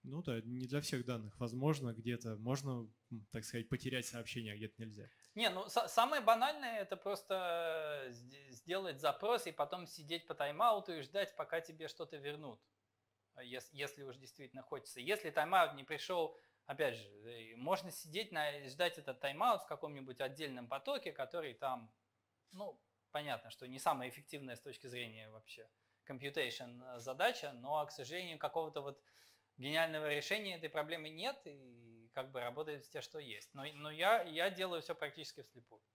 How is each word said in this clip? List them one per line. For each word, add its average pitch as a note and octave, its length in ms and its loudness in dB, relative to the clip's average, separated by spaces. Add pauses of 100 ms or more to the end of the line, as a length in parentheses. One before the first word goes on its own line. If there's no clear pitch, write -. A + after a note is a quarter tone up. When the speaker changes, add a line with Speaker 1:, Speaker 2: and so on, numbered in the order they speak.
Speaker 1:
Ну C#3 180 -6
да, B2 200 0
не B2 260 -4
для C#3+ 120 2
всех C3 260 0
данных. A2+ 340 -4
Возможно, B2+ 540 4
где-то A2+ 440 -2
можно, B2 500 0 (240)
м, G#2+ 200 -8
так A2 120 -4
сказать, A#2 240 -4
потерять B2+ 380 0
сообщение, A2+ 480 -6
а - 20 -6
где-то G#2+ 260 -8
нельзя. G#2 280 -10 (260)
Speaker 2:
Не, G#3+ 140 4
ну, F3+ 180 0
са-, A3+ 220 6
самое C4 320 6
банальное — A#3 600 6
это F#3+ 140 -2
просто, G3 400 -2 (680)
э, B2 60 -6
сде-, C3 400 -14
сделать E3 500 -2
запрос G#3 460 6
и D#3+ 40 -4
потом D#3+ 360 0
сидеть E3 380 -4
по E3 100 -6
тайм-ауту F#3+ 580 4
и D#3 80 -2
ждать, F3 340 -2
пока E3 240 0
тебе E3 300 -8
что-то D#3+ 280 -8
вернут. C#3+ 440 -6 (760)
А B2+ 80 -12
ес-, B2 300 -6
если C#3 300 -4
уж C3 140 -8
действительно C3 460 -14
хочется. - 380 -6
Если E3+ 300 2
тайм-аут D#3+ 440 6
не C#3 80 -12
пришел, D#3 540 0 (280)
опять C3+ 300 2
же, G#2+ 140 -12
э, A2+ 480 -14
можно F3+ 340 2
сидеть E3+ 400 -6
на, D3 380 0
ждать E3+ 300 2
этот C3+ 200 -6
тайм-аут F#3 440 4
в - 40 -14
каком-нибудь C#3+ 540 -6
отдельном C3+ 480 -4
потоке, E3 420 -2
который C#3+ 440 -4
там, B2 360 -4 (640)
ну, F#3 280 -8 (300)
понятно, C#3+ 400 -2
что - 160 -10
не C3 120 -8
самое C3 300 2
эффективное C#3 460 -10
с A#2 60 -16
точки C3+ 260 -12
зрения A2 420 -8
вообще A2 400 -16 (380)
computation, B2+ 760 -4 (140)
э, A#2+ 40 -10
задача, C#3+ 540 2
но, C#3+ 320 0
к D3 60 -14
сожалению, D#3+ 480 -6
какого-то D3+ 420 0
вот C#3 200 -8 (560)
гениального D#3 520 2
решения F#3+ 480 2
этой D#3+ 120 -4
проблемы D#3 400 0
нет, G3 260 -2 (100)
и A#2+ 680 -16
как C3+ 180 -4
бы C3 80 -4
работает C#3+ 500 -4
те, C#3+ 120 -6
что - 180 -8
есть. A2+ 340 -10
Но, C#3 200 -6
но D3+ 180 -6
я, F#3 320 6
я E3 260 4
делаю F3+ 320 0
все E3 140 -2
практически D3 460 -6
вслепую. A#2+ 400 -20 (140)